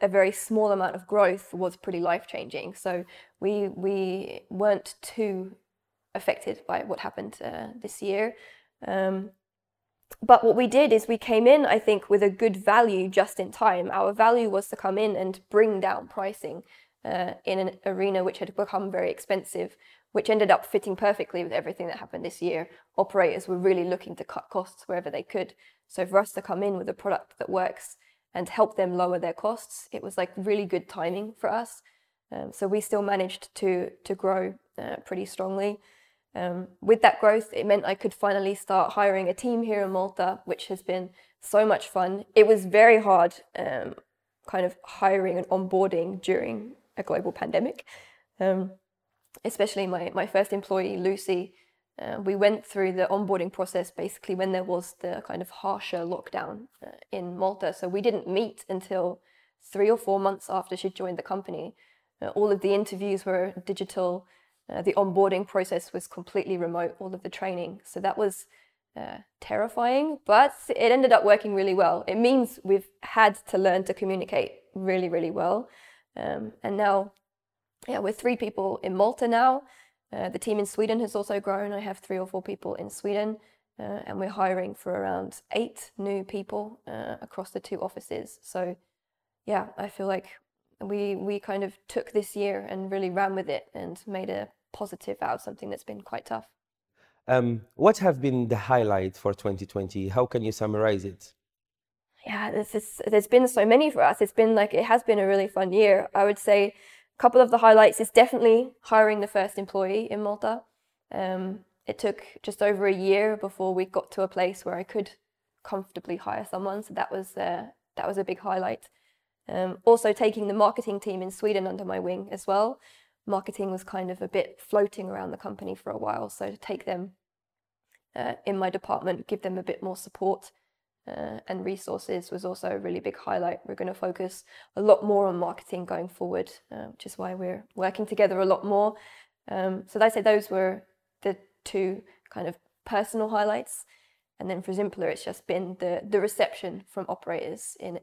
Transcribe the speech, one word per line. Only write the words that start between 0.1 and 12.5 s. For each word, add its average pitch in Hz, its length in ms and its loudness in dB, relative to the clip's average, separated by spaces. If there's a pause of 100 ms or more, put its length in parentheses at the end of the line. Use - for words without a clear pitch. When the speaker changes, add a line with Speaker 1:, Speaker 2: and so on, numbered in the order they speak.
Speaker 1:
small 214 400 0
amount 190 220 0
of 180 120 -12
growth 196 460 2
was 180 240 -4
pretty 180 240 -6
life-changing. 170 760 -6
So 180 300 -6 (340)
we, 202 300 -2
we 190 800 -4
weren't 202 540 0
too 196 540 -4 (580)
affected - 520 -4
by - 180 -4
what 196 160 -8
happened, - 440 -10
uh, - 240 -10 (120)
this 220 220 -14
year. 208 320 -2 (520)
Um, 190 440 -2 (920)
but 226 220 8
what 226 120 6
we 247 100 4
did 254 260 6
is 220 160 6
we 233 100 2
came 226 280 4
in, 285 200 10
I 220 120 4
think, 214 300 2
with 202 140 6
a 202 80 6
good 190 260 2